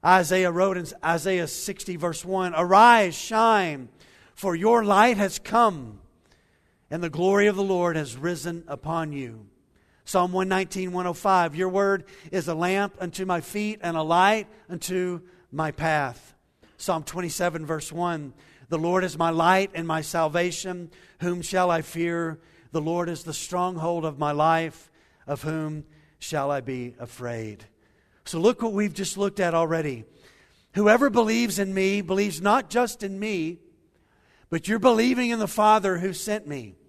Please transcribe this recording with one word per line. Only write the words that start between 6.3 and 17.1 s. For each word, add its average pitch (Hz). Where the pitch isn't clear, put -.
and 170
the 165
glory 196
of 208
the 196
Lord 180
has 139
risen 165
upon 151
you." 113
Psalm 180
one 190
nineteen, 185
one 180
oh 175
five, 170
"Your 185
word 196
is 170
a 170
lamp 190
unto 185
my 180
feet 208
and 170
a 160
light 190
unto 180
my 151
path." 147
Psalm 160
twenty-seven 170